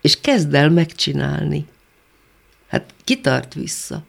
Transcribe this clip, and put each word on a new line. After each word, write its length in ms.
és 200
kezd 340
el 160
megcsinálni. 960
Hát 160
ki 160
tart 340
vissza? 540